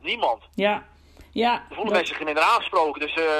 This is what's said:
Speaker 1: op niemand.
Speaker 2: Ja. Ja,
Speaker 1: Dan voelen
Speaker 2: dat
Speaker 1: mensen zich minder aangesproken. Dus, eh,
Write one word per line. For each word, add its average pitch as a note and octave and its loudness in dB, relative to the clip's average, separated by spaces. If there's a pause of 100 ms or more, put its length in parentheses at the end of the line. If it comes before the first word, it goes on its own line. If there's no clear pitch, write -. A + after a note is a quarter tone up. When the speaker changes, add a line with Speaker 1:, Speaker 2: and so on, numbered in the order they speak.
Speaker 1:
op - -20
niemand. F#3+ -2 (120)
Speaker 2:
Ja. G3+ 0 (460)
Ja, A#3 0
Speaker 1:
Dan A#3 -2
voelen - -10
Speaker 2:
dat G#3+ -2
Speaker 1:
mensen E3+ 0
zich D#3+ -10
minder D#3 0
aangesproken. E3+ 2
Dus, D3+ -6
eh, E3 0 (160)